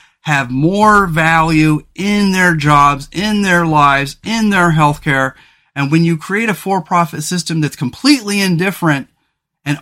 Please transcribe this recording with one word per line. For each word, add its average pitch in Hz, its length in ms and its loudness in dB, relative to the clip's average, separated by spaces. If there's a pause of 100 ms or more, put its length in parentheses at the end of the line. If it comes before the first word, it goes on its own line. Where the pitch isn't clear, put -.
(220)
have 139 300 -2
more 196 560 2
value 160 760 2 (120)
in 202 380 0
their 180 240 2
jobs, 143 560 2
in 208 320 -2
their 175 220 2
lives, 143 580 0
in 220 260 -2
their 180 220 2
healthcare. 147 640 0 (420)
And 139 160 -4
when 165 120 2
you 170 140 0
create 214 320 -4
a 202 40 -2
for-profit 170 680 -4
system 170 380 -4
that's 143 140 -2
completely 202 640 -2
indifferent 170 640 -2 (560)
and 143 180 -4